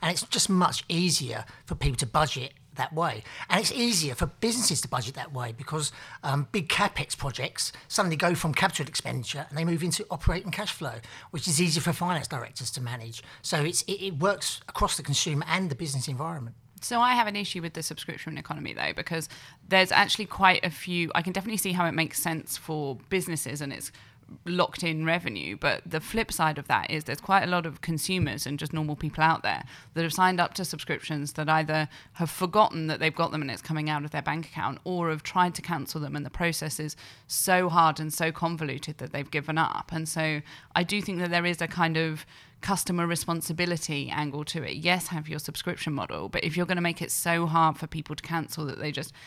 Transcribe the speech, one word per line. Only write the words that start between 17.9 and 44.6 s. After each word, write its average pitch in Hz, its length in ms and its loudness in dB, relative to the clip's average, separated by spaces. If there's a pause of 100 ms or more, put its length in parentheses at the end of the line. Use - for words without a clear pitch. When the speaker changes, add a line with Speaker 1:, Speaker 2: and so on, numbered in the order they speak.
Speaker 2:
economy, 151 340 -6
though, 69 220 -2
because 165 340 -4 (400)
there's 185 220 6
actually 202 360 4
quite 190 380 6
a 180 60 0
few, 175 460 -2
I 151 60 4
can 180 100 -2
definitely 202 240 -4
see 185 160 0
how 175 140 4
it 165 60 0
makes - 300 0
sense 160 340 -4
for 147 400 -4 (120)
businesses 160 520 -2
and 139 120 -6
it's - 180 -10 (540)
locked 175 400 0
in 160 220 0
revenue, 117 500 -2
but 139 300 2
the 160 140 -4
flip 226 300 -2
side 156 280 0
of 139 100 -8
that 117 220 4
is 151 140 -2
there's 135 160 -6
quite 196 220 4
a - 40 2
lot 180 180 2
of 160 160 -8
consumers 160 640 0
and 143 120 -4
just 151 160 -4
normal 156 200 -2
people 156 300 0
out 160 180 4
there - 220 0 (300)
that 165 80 0
have 165 100 0
signed 185 260 4
up 175 140 2
to 185 140 -4
subscriptions 147 640 -4
that 151 160 -2
either 156 400 2 (240)
have 165 160 -2
forgotten 170 600 2
that 151 120 -2
they've 156 140 2
got - 180 0
them 156 80 -2
and 139 100 -4
it's 104 120 -8
coming 151 260 -2
out 147 160 0
of 151 60 -8
their 151 100 -4
bank 156 240 -4
account, 135 400 -4
or 175 240 0
have 156 140 -2
tried 180 320 2
to - 80 -10
cancel 160 360 -4
them 143 160 -4
and 143 120 -4
the 139 40 -10
process 160 480 -2
is 151 160 -6 (320)
so 185 440 4
hard 160 280 8
and 156 140 -4
so 160 180 2
convoluted 156 680 -2
that 127 140 -8
they've 139 180 -6
given 151 260 -2
up. - 360 0
And 160 140 -4
so 156 360 0 (340)
I 175 60 6
do 202 180 0
think 185 200 -2
that 175 100 -2
there 170 160 4
is 175 160 0
a 165 40 0
kind 165 300 2
of 160 300 0 (340)
customer 180 460 0
responsibility 165 1040 -2
angle 147 340 -4
to 160 180 -6